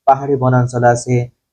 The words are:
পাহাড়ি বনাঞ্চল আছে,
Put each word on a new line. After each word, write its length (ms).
পাহাড়ি 300
বনাঞ্চল 480
আছে, 320